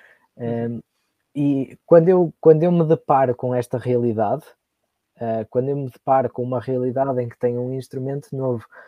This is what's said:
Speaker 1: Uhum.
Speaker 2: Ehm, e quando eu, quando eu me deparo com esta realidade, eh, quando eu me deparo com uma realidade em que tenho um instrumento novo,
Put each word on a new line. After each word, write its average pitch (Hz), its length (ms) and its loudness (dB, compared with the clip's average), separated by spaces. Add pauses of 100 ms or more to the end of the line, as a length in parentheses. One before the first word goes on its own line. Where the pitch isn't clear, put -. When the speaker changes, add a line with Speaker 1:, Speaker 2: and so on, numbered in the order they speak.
(440)
Speaker 1:
Uhum. 117 260 -4
Speaker 2:
Ehm, 117 120 -10 (540)
e 139 500 -2
quando 170 240 6
eu, 180 320 2
quando 156 220 6
eu 175 80 2
me 170 140 4
deparo 135 500 0
com 127 200 -4
esta 123 220 -4
realidade, 120 680 -2 (760)
eh, 113 300 -4
quando 127 200 -2
eu 143 80 -4
me 139 120 -8
deparo 131 400 0
com 123 140 -8
uma 123 160 -4
realidade 127 600 -2
em 120 80 -6
que - 100 -20
tenho 120 220 -2
um 127 120 -6
instrumento 131 640 -10
novo, 127 300 -4 (220)